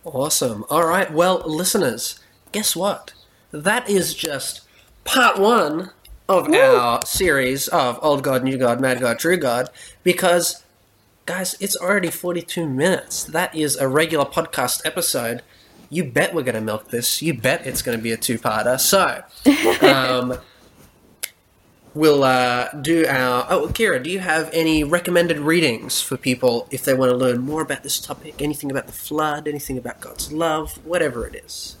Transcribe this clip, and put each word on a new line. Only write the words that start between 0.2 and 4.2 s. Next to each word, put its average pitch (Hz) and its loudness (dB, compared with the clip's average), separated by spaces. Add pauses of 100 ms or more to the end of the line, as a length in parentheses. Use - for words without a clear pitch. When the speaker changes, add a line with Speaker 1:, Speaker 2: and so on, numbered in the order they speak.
Speaker 1:
All 160 2
right, 175 0
well, 175 2
listeners, 156 -2 (320)
guess 208 -2
what? 185 -4 (400)
That 202 -2
is 185 2
just - -6 (420)